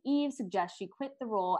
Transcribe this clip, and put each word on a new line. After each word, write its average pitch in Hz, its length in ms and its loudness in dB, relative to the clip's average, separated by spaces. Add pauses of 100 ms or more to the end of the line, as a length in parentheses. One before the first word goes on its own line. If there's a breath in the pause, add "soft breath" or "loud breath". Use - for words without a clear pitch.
Eve 285 260 2
suggests 185 440 -2
she 190 100 -6
quit 269 320 -8
the 247 80 -6
role 185 340 2